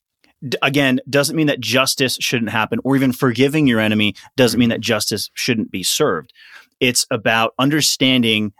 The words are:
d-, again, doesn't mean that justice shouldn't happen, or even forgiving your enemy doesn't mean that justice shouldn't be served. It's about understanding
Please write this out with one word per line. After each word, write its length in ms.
d-, 140
again, 380
doesn't 240
mean 140
that 100
justice 640
shouldn't 320
happen, 320
or 100
even 160
forgiving 560
your 140
enemy 340
doesn't 240
mean 80
that 120
justice 540
shouldn't 380
be 100
served. 500
It's 320
about 480
understanding 1000